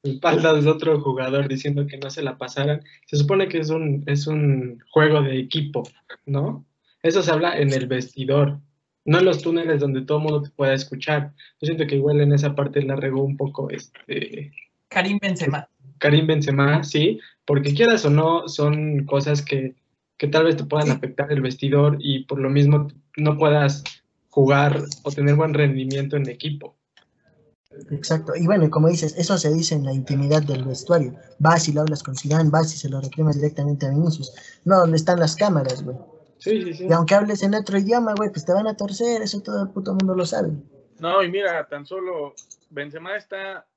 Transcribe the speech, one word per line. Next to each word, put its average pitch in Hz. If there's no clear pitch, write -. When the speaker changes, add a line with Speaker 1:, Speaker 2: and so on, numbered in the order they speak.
Speaker 1:
en 139
espaldas 156
de 151
otro 156
jugador 135
diciendo 143
que 139
no 135
se 151
la 131
pasaran. 143
Se 151
supone 190
que 170
es 151
un, 156
es 143
un 139
juego 151
de 131
equipo, 143
¿no? 143
Eso 170
se 160
habla 165
en 139
el 127
vestidor, 135
no 156
en 185
los 165
túneles 165
donde 131
todo 151
el 151
mundo 151
te -
pueda 135
escuchar. 143
Yo 151
siento 160
que 143
igual 147
en 143
esa 143
parte 139
la 135
regó 135
un 139
poco, 139
este, -
Speaker 2:
Karim 196
Benzema. 156
Speaker 1:
Karim 151
Benzema, 143
sí, 165
porque 143
quieras 226
o 143
no, 160
son 147
cosas 143
que, 131
que 147
tal 160
vez 160
te 151
puedan 151
Speaker 3:
Sí. 143
Speaker 1:
afectar 139
el 139
vestidor 143
y 139
por 139
lo 131
mismo 143
no 151
puedas 147
jugar 143
o 143
tener 143
buen 156
rendimiento 139
en 135
equipo. 143
Speaker 3:
Exacto, 156
y 165
bueno, 185
y 156
como 160
dices, 160
eso 180
se 151
dice 160
en 143
la 135
intimidad 139
del 131
vestuario. 131
Vas 160
y 147
lo 147
hablas 151
con 131
Zidane, 156
vas 160
y -
se 143
lo 135
reclamas 147
directamente 147
a 135
Vinicius. 156
No 190
donde 165
están 175
las 156
cámaras, 143
güey. 127
Speaker 1:
Sí, 202
sí, 170
sí. 180
Speaker 3:
Y 165
aunque 165
hables 208
en 196
otro 202
idioma, 220
güey, 208
pues 156
te 180
van 214
a 214
torcer, 220
eso 202
todo 202
el 190
puto 196
mundo 190
lo 180
sabe. 165
Speaker 4:
No, 180
y 175
mira, 180
tan 143
solo 180
Benzema 160
está 190